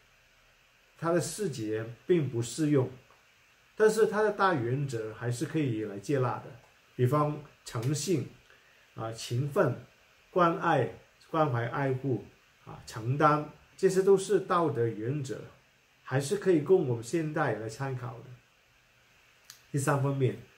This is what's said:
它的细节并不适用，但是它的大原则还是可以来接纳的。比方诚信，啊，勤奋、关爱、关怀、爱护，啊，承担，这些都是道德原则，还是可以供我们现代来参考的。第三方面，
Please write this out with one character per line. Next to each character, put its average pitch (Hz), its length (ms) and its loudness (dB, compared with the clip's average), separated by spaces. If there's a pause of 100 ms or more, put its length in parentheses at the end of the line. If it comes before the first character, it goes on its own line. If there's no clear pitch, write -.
(960)
它 165 140 -2
的 175 80 2
细 202 300 -4
节 110 360 -4 (220)
并 160 220 4
不 117 120 -2
适 147 280 -2
用， 131 200 4 (840)
但 214 160 6
是 214 160 4
它 208 140 0
的 214 100 2
大 196 220 2
原 131 340 0
则 110 260 -6
还 117 160 -6
是 120 160 -2
可 147 140 -2
以 110 240 0
来 101 160 -8
接 135 200 0
纳 120 180 0
的。 - 80 -12 (500)
比 127 100 2
方 147 380 0 (220)
诚 123 280 -4
信， 151 360 -2 (640)
啊， 113 160 -8
勤 127 380 -4
奋、 147 260 2 (560)
关 170 260 4
爱、 160 320 2 (420)
关 156 200 2
怀、 117 160 0
爱 135 260 -2
护， 127 320 -2 (400)
啊， - 220 -16
承 117 280 -4
担， 151 320 4 (300)
这 190 100 4
些 180 140 4
都 196 160 6
是 190 220 0
道 175 320 0
德 120 160 0
原 117 360 -4
则， 107 160 -8 (600)
还 131 180 -2
是 190 180 -2
可 190 140 2
以 156 100 4
供 175 260 4
我 123 80 0
们 113 80 -6
现 156 280 -2
代 151 260 -2
来 113 120 -8
参 131 260 -6
考 120 260 -10
的。 - 40 -20 (1500)
第 147 60 -4
三 139 240 0
方 139 160 0
面， 123 200 0 (200)